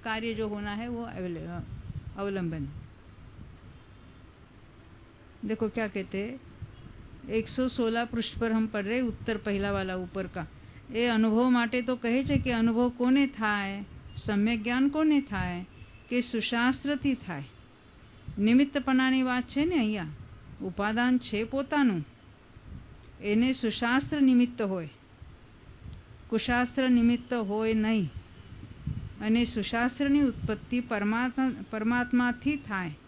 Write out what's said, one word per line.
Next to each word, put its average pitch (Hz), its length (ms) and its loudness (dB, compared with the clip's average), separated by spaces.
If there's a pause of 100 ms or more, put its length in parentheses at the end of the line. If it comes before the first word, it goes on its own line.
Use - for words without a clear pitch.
कार्य 226 300 -2
जो 214 140 -2
होना 208 260 -4
है 226 140 -6
वो 233 140 -6
अवल-, 175 460 -6
अ, 175 120 -8 (560)
अवलंबन. 175 520 -4 (2750)
देखो 220 240 -2
क्या 214 200 -4
कहते 196 340 -6
हैं, 247 180 -8 (880)
एक 220 200 -2
सौ 254 200 0
सोलह 233 360 0
पृष्ठ 233 340 -6
पर 226 140 0
हम 220 140 2
पढ़ 214 180 -4
रहे, 226 160 0
उत्तर 226 360 -2
पहला 202 360 -2
वाला 190 240 -2
ऊपर 185 300 -6
का. 175 200 -8 (460)
"એ 233 140 2
અનુભવ 226 440 4
માટે 240 320 2
તો 247 140 -2
કહે 247 280 0
છે 277 120 2
કે 254 160 2
અનુભવ 233 380 4
કોને 254 360 4
થાય? 202 580 -2 (400)
સમ્યક 214 380 0
જ્ઞાન 247 260 2
કોને 302 320 4
થાય? 185 460 -4 (420)
કે 247 120 2
સુશાસ્ત્રથી 254 960 0
થાય." 151 300 -8 (920)
નિમિત્તપણાની 262 840 4
વાત 247 220 0
છે 277 200 0
ને 359 100 0
અહીંયા, 214 320 0 (560)
ઉપાદાન 220 560 2
છે 220 260 -2
પોતાનું, 262 600 2 (1160)
એને 220 320 2
સુશાસ્ત્ર 254 680 0
નિમિત્ત 247 420 6
હોય, 185 260 -2 (1400)
કુશાસ્ત્ર 247 600 0
નિમિત્ત 240 460 4
હોય 220 400 0
નહીં. 214 360 2 (1080)
અને 220 240 2
સુશાસ્ત્રની 247 760 2
ઉત્પત્તિ 240 600 0
પરમાત્મા, 240 720 0 (180)
પરમાત્માથી 247 880 2
થાય. 196 340 -4 (180)